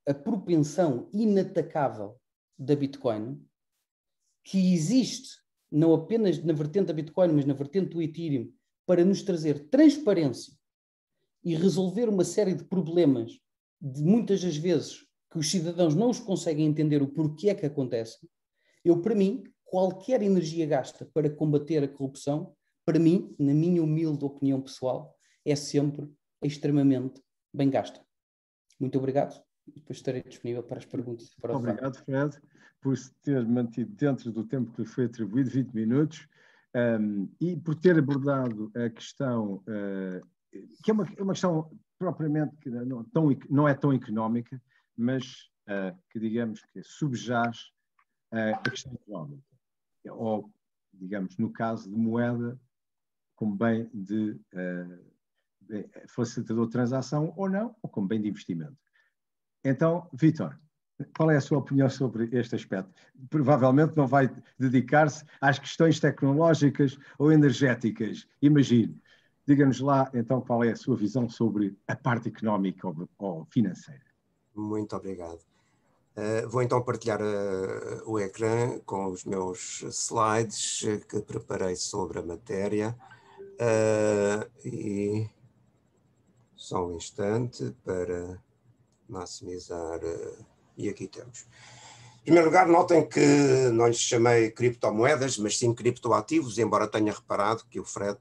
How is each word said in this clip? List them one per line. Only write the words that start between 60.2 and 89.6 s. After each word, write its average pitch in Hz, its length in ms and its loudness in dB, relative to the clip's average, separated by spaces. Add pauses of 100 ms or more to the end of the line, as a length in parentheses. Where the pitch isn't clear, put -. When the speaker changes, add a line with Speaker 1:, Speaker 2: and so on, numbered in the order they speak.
Speaker 2:
qual 160 140 2
é 156 80 4
a 135 40 2
sua 143 180 0
opinião 135 300 2
sobre 113 480 -2
este 120 180 -2
aspecto? 98 360 -6 (380)
Provavelmente 147 680 4
não 143 120 4
vai 135 220 4 (280)
dedicar-se 131 680 2 (160)
às 139 200 2
questões - 400 2
tecnológicas 143 1000 2 (200)
ou 147 140 4
energéticas, 120 960 2 (140)
imagino. 120 580 6 (480)
Diga-nos 135 320 6
lá, 135 340 2
então, 120 280 0
qual 117 220 0
é 117 80 2
a 101 40 -4
sua 127 200 -2
visão 104 340 -2
sobre 104 460 -2 (120)
a 107 80 -4
parte 117 340 -4
económica 101 580 -4
ou, 87 300 -10
ou 98 280 -8
financeira. - 600 -6 (500)
Speaker 3:
Muito 107 400 -6
obrigado. 87 440 -12 (760)
Eh, 107 320 -4
vou 120 140 -2
então 123 220 0
partilhar, 107 380 -4
eh, 101 840 -4
o 110 140 -4
ecrã 113 600 -2
com 98 280 -6
os 92 160 -8
meus 92 600 -6
slides, 110 1000 -2
eh, 107 140 0
que - 220 -8
preparei 98 540 -6
sobre 90 440 -6
a 87 40 -6
matéria. 104 720 -4 (640)
Eh, 107 880 2 (160)
e 107 640 -4 (1300)
só - 320 -6
um 87 80 -8
instante 117 880 -6
para 90 580 -6 (640)
maximizar, 87 960 -10